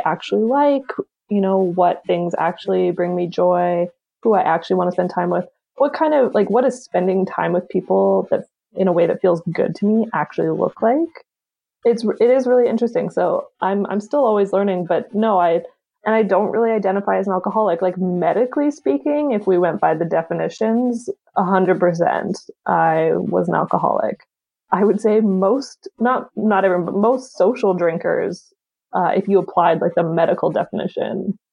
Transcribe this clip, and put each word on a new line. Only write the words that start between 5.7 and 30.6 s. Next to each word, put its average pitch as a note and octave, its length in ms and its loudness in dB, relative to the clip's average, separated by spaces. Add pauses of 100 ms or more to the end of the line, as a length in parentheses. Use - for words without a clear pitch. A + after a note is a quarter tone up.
what C#4+ 160 2
kind D#4 220 0
of, C4 200 2
like, G3+ 160 2
what A#3+ 120 2
does B3 200 -2
spending F#3 440 0
time E3+ 260 -2
with F3+ 160 -2
people F#3+ 640 0
that, - 160 -2 (280)
in F#3+ 140 0
a F3+ 40 2
way E3+ 140 4
that E3+ 140 -2
feels F3 220 2 (100)
good - 240 2
to - 80 -2
me, A3 280 2
actually D#3+ 380 -2
look - 320 -2
like? D4 420 0 (600)
It's, A#3 200 2
it A3 260 2
is B3+ 160 2
really B3 220 4
interesting. A3+ 420 -2
So - 380 0 (120)
I'm, G3 260 -2
I'm G#3 140 -4
still C#4 240 0
always G#3 280 2
learning, F#3+ 320 0
but E3+ 300 -2
no, G#3+ 240 2
I, E3+ 240 2 (420)
and A3 100 0
I A3 80 2
don't G3 280 0
really A3+ 220 0
identify G3+ 460 0
as F#3+ 80 -2
an G3 60 -2
alcoholic. F#3 480 -2
Like, F#3 160 -2
medically F#3 760 0
speaking, C#4+ 600 -2
if G#3 140 -4
we F#3+ 100 4
went F3 240 0
by D#3+ 140 2
the D#3+ 100 -2
definitions, F3 1040 -2 (280)
a F#3 80 2
hundred F#3 360 2
percent, F3 580 -2 (280)
I E3 480 0
was F3 340 -2
an F3 60 0
alcoholic. - 640 -2 (500)
I F#3+ 140 2
would G#3+ 160 2
say G#3+ 200 2
most, G3+ 680 -2 (100)
not, B3 380 -2
not G3+ 280 2
everyone, F3+ 220 0
but F3 80 -4
most A#3 420 0
social G#3 360 2
drinkers, E3+ 800 -4 (400)
uh, F3+ 240 0
if G3+ 100 -2
you G3 120 4
applied, E3+ 420 2
like, F3 140 -2
the E3+ 80 2
medical E3 480 0
definition, - 880 -6 (140)